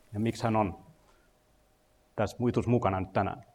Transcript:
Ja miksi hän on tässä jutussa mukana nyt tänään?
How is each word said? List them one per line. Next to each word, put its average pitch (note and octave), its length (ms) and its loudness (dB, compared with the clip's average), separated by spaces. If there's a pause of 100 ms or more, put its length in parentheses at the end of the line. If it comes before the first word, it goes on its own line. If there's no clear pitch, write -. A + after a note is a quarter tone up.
(140)
Ja G#2 60 -4
miksi A2+ 240 -2
hän A2 120 2
on G2+ 200 0 (1400)
tässä G#2 240 -2
jutussa A#2 320 0
mukana A2+ 280 2
nyt F#2+ 140 -6
tänään? F#2+ 300 -2 (120)